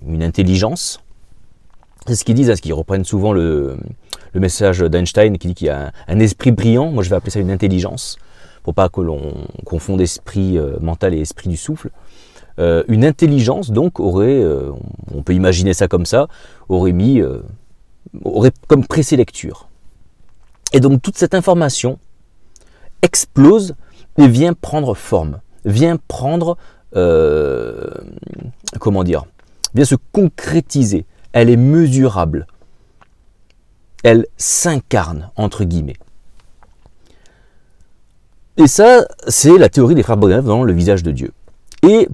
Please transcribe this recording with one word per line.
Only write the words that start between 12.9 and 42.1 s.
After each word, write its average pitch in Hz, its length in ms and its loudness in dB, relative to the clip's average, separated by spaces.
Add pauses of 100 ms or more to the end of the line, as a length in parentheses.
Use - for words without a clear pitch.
intelligence 143 640 0
donc 143 280 -2
aurait, 101 440 0
euh, 69 300 -4 (420)
on 71 80 -10
peut 90 100 -4
imaginer 92 400 2
ça 92 160 -2
comme 87 160 -2
ça, 117 240 -2 (400)
aurait 92 240 0
mis, 113 260 0
euh, 67 220 -4 (840)
aurait 120 280 2 (160)
comme 139 180 4
présélecture. - 840 -2 (1040)
Et 135 60 4
donc 135 200 4
toute - 160 -8
cette - 180 -2
information 165 640 -2 (1040)
explose 180 720 4 (440)
et 139 100 10
vient 147 240 2
prendre 139 420 -4
forme, 80 460 -4 (240)
vient 147 320 2 (120)
prendre, 165 500 -4 (360)
euh, 76 920 0 (920)
comment 98 220 0
dire, 82 220 -2 (500)
vient 139 120 2
se 170 80 0 (180)
concrétiser. 143 960 -2 (260)
Elle 117 160 4
est 120 80 4
mesurable. 127 880 2 (1600)
Elle 117 240 4 (100)
s'incarne, 92 1000 -4
entre 107 280 -4
guillemets. 80 320 -4 (2500)
Et 156 80 8
ça, 226 400 6 (200)
c'est 151 300 6
la 135 140 6
théorie 135 240 4
des 131 80 4
frères 113 160 -2
Bogdanov 104 260 2
dans 120 200 0
Le 101 100 2
visage 87 280 0
de 82 100 -4
Dieu. 64 200 -10 (520)
Et 208 300 6